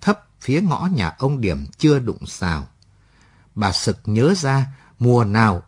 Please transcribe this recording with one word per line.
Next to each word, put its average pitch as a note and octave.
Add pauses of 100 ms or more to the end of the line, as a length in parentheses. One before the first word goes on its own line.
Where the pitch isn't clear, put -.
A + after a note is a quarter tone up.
thấp - (160)
phía C#3+
ngõ F3
nhà F2+
ông C#3
Điểm D2+ (120)
chưa D3
đụng A2
xào. D#2 (880)
Bà G2+
sực -
nhớ A#2
ra, C3+ (320)
mùa A#2+
nào G#2